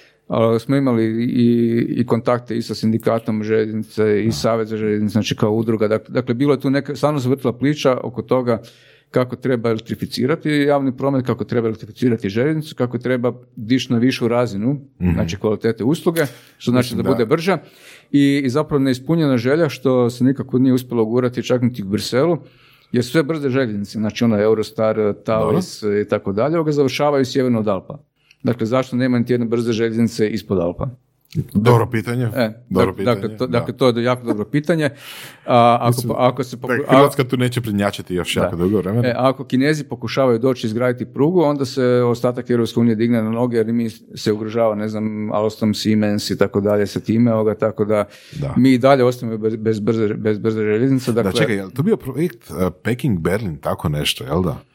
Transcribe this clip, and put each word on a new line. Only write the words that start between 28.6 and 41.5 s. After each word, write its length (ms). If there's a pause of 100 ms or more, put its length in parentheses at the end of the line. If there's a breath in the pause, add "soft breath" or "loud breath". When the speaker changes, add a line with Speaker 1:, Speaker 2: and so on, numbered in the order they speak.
Speaker 1:
zašto 300
nema 220
niti 140
jedne 140
brze 260
željeznice 560
ispod 300
Alpa? 300 (640)
Speaker 2:
Dobro 320
pitanje. 500
Speaker 1:
E, 160 (180)
Speaker 2:
Dobro 220
Speaker 1:
dak-, 40
Speaker 2:
pitanje, 240
Speaker 1:
dakle, 160
to, 100
Speaker 2:
da. 120
Speaker 1:
dakle, 180
to 120
je 160
jako 220
dobro 180
pitanje. 460 (560 loud breath)
A, 340
ako 80
Speaker 2:
Mislim, 200
Speaker 1:
po-, 100
ako 260
se 120
poku-, 260
Speaker 2:
da, 140
Hrvatska 280
tu 120
neće 240
prednjačiti 540
još 200
Speaker 1:
Da. 80
Speaker 2:
jako 140
dugo 220
vremena. 300
Speaker 1:
E, 80
ako 280
Kinezi 400
pokušavaju 540
doći 280
izgraditi 460
prugu, 300
onda 220